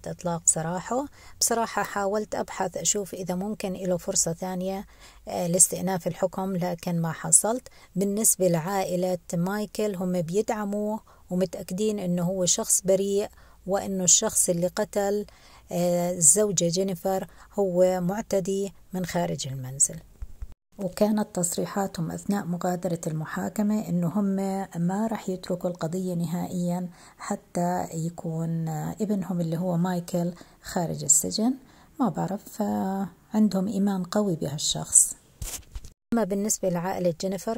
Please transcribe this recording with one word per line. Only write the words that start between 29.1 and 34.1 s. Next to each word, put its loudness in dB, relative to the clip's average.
اللي 0
هو 0
مايكل 0
خارج -2
السجن. 4
ما 4
بعرف، -4
آه، 0
عندهم 4
إيمان 2
قوي 2